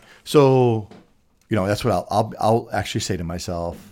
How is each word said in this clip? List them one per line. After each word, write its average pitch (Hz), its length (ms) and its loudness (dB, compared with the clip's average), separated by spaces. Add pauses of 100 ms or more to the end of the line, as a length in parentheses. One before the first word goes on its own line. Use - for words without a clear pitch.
(240)
So, 127 640 4 (600)
you 110 60 0
know, 95 100 0
that's 104 180 -2
what 113 100 2
I'll, 90 180 -2
I'll, 110 280 -2
I'll 113 320 0
actually 101 300 -4
say 95 160 -4
to 85 60 -8
myself, 85 540 -8 (140)